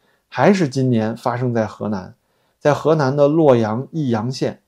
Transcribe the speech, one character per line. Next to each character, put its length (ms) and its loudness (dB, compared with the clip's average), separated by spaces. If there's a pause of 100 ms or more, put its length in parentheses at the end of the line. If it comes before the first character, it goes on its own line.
(260)
还 260 2
是 160 2
今 220 -2
年 260 0
发 200 -4
生 180 -4
在 100 0
河 240 -8
南。 240 -8 (460)
在 160 0
河 220 0
南 180 0
的 140 4
洛 260 4
阳 380 0
益 180 -4
阳 180 -2
县 400 -6